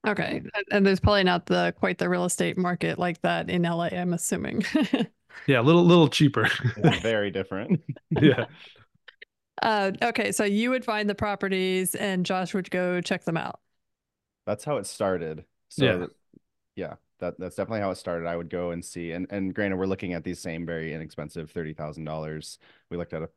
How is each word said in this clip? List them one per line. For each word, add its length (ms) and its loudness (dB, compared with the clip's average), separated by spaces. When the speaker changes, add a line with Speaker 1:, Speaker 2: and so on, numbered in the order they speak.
Speaker 1:
Okay. 340 -2
And, 180 -4
and 140 6
there's 140 4
probably 240 6
not 220 2
the, 320 2
quite 200 0
the 100 0
real 160 2
estate 340 0
market 400 -2
like 240 -4
that 280 0
in 160 2
L 160 0
A, 80 -2
I'm 240 -2
assuming. 540 -2
<laughs> 60 -8
Speaker 2:
Yeah, 140 6
a 20 2
little, 220 6
little 240 8
cheaper. 400 4
<laughs> 140 0
Speaker 3:
It's 200 6
very 340 2
different. 560 -2
<laughs> 240 -12
Speaker 2:
Yeah. 340 6
Speaker 1:
Uh, 300 0
okay, 300 0
so 120 0
you 260 2
would 140 -2
find 240 -2
the 60 -2
properties 800 -2
and 300 -2
Josh 300 -4
would 160 -4
go 300 0
check 240 -4
them 120 -2
out. 240 -6
Speaker 3:
That's 180 -4
how 140 -2
it 80 -6
started. 580 -4
So 160 0
Speaker 2:
Yeah. 140 4
Speaker 3:
th-, 120 -6
yeah, 180 -8
that, 180 -6
that's 180 -10
definitely 240 -4
how 100 0
it 60 -4
started. 300 -6
I 100 -4
would 140 -8
go 200 -4
and 140 -6
see, 280 -8
and, 180 -6
and 240 -4
granted, 220 0
we're 100 0
looking 280 -4
at 100 -6
these 160 -6
same 260 -6
very 280 -6
inexpensive 560 -12
thirty 240 -8
thousand 300 -10
dollars. 540 -10
We 60 -8
looked 160 -8
at 100 -6
a 140 -10